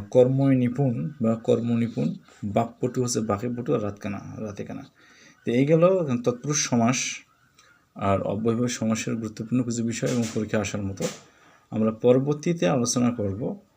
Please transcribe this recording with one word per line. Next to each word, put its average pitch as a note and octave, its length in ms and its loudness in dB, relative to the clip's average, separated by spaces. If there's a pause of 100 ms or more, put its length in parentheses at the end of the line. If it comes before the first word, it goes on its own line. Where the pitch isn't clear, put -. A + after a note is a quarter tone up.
(120)
কর্মই C3+ 440 6
নিপুণ B2+ 540 0 (120)
বা A2+ 140 2
কর্ম A#2 420 0
নিপুণ, A#2+ 360 -2 (300)
বাকপটু A#2 600 -2
হচ্ছে A#2+ 180 -2
বাঁকে A2 280 -2
পটু, A#2+ 240 -4
আর G#2+ 100 0
রাতকানা, G2+ 380 -8 (160)
রাতে G#2+ 260 -10
কানা। A2 200 -12 (640)
তো A#2 60 0
এই B2+ 140 4
গেল D#3+ 180 6 (400)
তৎপুরুষ C#3+ 460 -2
সমাস A#2+ 280 4 (1000)
আর G2 260 0
অব্যয়ভাব A2+ 460 0
সমাসের A#2 480 -2
গুরুত্বপূর্ণ A2+ 480 -4
কিছু A#2 200 -4
বিষয় A#2 260 -2
এবং B2 140 0 (100)
পরীক্ষা G#2+ 260 -2
আসার G#2 220 -4
মতো। F#2+ 220 -6 (680)
আমরা A2 220 0
পরবর্তীতে D3 760 2
আলোচনা B2 440 2
করব G#2 480 -4 (180)